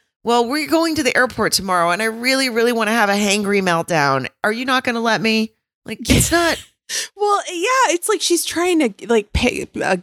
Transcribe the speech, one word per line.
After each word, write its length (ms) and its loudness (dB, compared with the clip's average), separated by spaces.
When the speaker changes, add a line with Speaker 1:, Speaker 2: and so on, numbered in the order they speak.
Speaker 1:
"Well, 240 2
we're 220 -4
going 260 2
to 80 -2
the 120 0
airport 380 0
tomorrow 380 2
and 100 -2
I 40 -2
really, 440 0
really 220 2
wanna 200 0
have 180 2
a 40 2
hangry 480 0
meltdown. 680 0
Are 100 0
you 120 -6
not 180 0
gonna 180 -2
let 200 0
me?" 300 0
Like, 140 -12
it's 220 2
not. 260 2
Speaker 2:
<laughs> 160 -20
Well, 240 0
yeah, 420 0
it's 140 -4
like 140 0
she's 240 0
trying 340 0
to, 280 -2
like, 260 0
pay, 340 -2
uh, 200 0